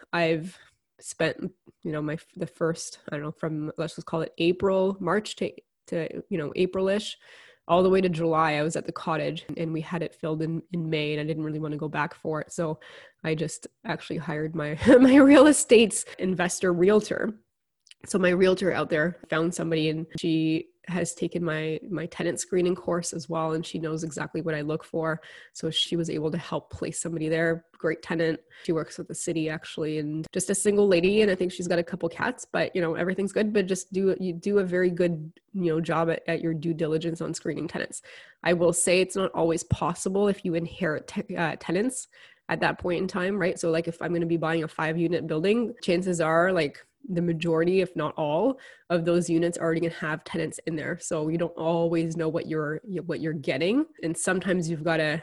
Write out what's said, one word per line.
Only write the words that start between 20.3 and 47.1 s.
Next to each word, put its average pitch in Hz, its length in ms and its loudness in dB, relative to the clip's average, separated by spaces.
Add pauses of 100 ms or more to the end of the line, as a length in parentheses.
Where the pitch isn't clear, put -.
has 175 260 -2
taken 175 300 -4
my, 156 340 -2 (100)
my 165 180 -6
tenant 170 340 -4
screening 180 340 0
course 175 380 -4
as 165 160 -8
well, 160 240 -2
and 160 120 -2
she - 140 -8
knows 160 260 -4
exactly 151 360 -6
what 160 140 -2
I 147 80 -4
look 156 200 -4
for. 160 380 -4 (320)
So - 180 -6
she - 260 -2
was 170 140 -2
able 156 200 -2
to 165 80 -2
help - 320 -6
place - 300 -6
somebody 160 280 -4
there. 165 360 0 (140)
Great 165 240 -2
tenant. 165 380 0 (240)
She 180 80 0
works 156 260 -4
with 175 80 -12
the - 80 -12
city, 160 340 -4
actually, 156 500 -6
and 156 340 -4
just 185 180 -2
a 202 40 0
single 202 340 4
lady, 190 340 6
and 208 80 4
I 185 40 2
think 185 180 -2
she's 180 160 -6
got 175 100 2
a 170 60 2
couple 170 240 -4
cats, - 420 -4
but, - 240 -2
you 190 60 0
know, 165 140 0
everything's 185 380 -2
good. 208 200 0
But 202 140 2
just 185 260 -4
do, 190 260 2
you 185 140 -2
do 202 260 0
a 196 60 4
very 180 260 2
good, 170 400 0 (220)
you 175 200 0
know, 160 80 0
job 165 300 0
at, - 160 -2
at 165 140 -2
your 165 140 -2
due 160 200 -2
diligence 160 460 -2
on 160 140 -4
screening 147 340 -6
tenants. - 340 -8 (400)
I 170 120 2
will 170 180 4
say 180 280 4
it's 185 160 -2
not 190 160 0
always 165 320 0
possible 190 600 -2
if 196 180 0
you 175 100 -2
inherit 165 540 -4
te-, - 280 -8
uh, 170 240 -2
tenants 208 480 -4 (400)
at - 120 -2
that 160 180 0
point 180 240 -2
in 190 40 -2
time, 190 320 -4
right? - 220 0
So, 170 100 -2
like, 165 180 -2
if 165 120 -8
I'm 170 120 -4
gonna 170 140 0
be 165 120 0
buying 160 260 -2
a 160 40 -6
five-unit 160 580 -2
building, 202 560 0
chances 175 380 0
are, 165 300 4
like, 160 340 -2 (260)